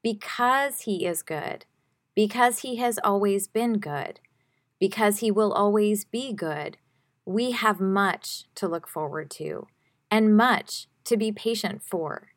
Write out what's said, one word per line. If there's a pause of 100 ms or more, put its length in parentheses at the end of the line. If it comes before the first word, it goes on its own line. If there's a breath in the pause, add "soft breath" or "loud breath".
Because
he
is
good, (520)
because
he
has
always
been
good, (600)
because
he
will
always
be
good, (460)
we
have
much (100)
to
look
forward
to (420)
and
much (160)
to
be
patient
for.